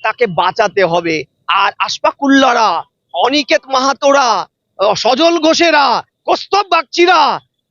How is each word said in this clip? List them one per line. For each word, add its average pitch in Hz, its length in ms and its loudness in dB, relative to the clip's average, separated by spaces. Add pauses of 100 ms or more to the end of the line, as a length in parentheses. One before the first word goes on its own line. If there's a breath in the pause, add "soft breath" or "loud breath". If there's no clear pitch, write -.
তাকে 226 240 -2
বাঁচাতে 185 560 -2
হবে। 170 400 -2 (240)
আর 196 320 0
আশফাকুল্লারা, 254 1040 0 (300)
অনিকেত 277 540 0
মাহাতোরা, 269 800 0 (320)
আহ, 202 140 2
সজল 320 460 0
ঘোষেরা, 294 640 2 (220)
কৌস্তব 392 440 -2
বাগচিরা, 330 720 0 (320)